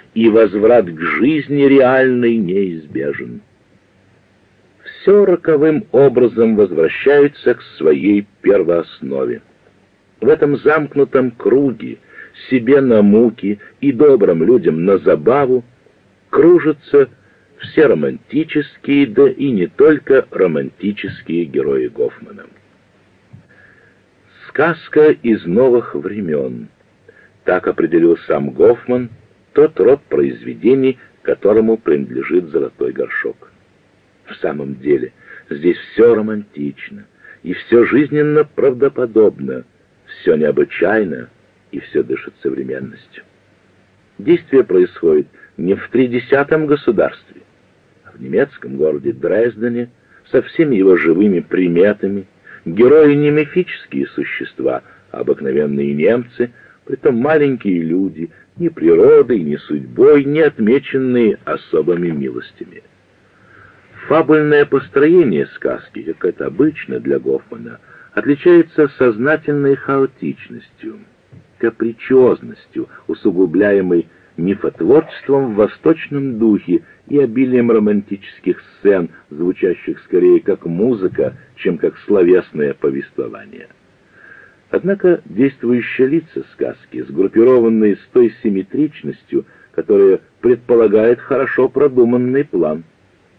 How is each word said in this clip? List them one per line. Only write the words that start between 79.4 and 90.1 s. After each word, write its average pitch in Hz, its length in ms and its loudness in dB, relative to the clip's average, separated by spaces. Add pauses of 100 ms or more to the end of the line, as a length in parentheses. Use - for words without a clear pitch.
скорее 90 340 4
как 95 260 -4
музыка, 87 680 -4 (200)
чем 92 220 -4
как 80 280 -4
словесное 87 680 0
повествование. 65 920 -8 (1000)
Однако 185 560 0
действующие 123 840 -2
лица 160 440 -6
сказки, - 500 -10
сгруппированные 107 920 2
с - 160 -16
той 120 320 2
симметричностью, 117 1040 -6 (260)
которая 98 480 2 (220)